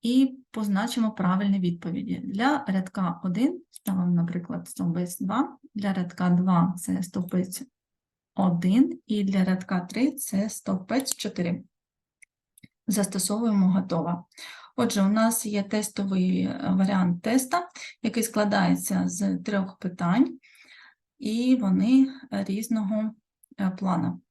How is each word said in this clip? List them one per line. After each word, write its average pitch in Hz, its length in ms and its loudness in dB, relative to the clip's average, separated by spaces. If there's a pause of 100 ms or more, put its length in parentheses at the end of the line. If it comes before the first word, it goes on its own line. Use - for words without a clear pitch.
І 262 380 2 (120)
позначимо 214 600 0
правильні 196 480 2
відповіді. 175 640 -4
Для 269 440 0
рядка 185 560 -2
один 226 380 -2 (100)
ставимо, 180 440 0
наприклад, 170 520 -2
стовпець 175 520 -4
два, 220 380 -4 (180)
для 202 180 -2
рядка 180 360 -2
два — 175 480 4
це 185 260 -2
стовпець 180 640 -4 (720)
один, 185 720 2
і 208 160 0
для 190 200 2
рядка 185 360 0
три — 254 320 -2
це 202 380 -4
стовпець 214 680 -4
чотири. 180 480 -4 (1200)
Застосовуємо 202 840 2
«Готово». 175 540 -2 (500)
Отже, 233 260 0
у 196 80 4
нас 226 360 2
є 208 180 -2
тестовий, 190 760 0
е, 185 360 -2
варіант 185 440 2
теста, 262 480 0 (320)
який 226 220 -2
складається 190 840 2
з 185 320 -2
трьох 190 400 -4
питань, 180 640 0 (800)
і 240 360 2
вони 214 520 6 (240)
різного, 214 800 -2 (480)
е, 190 100 0
плану. 185 600 -2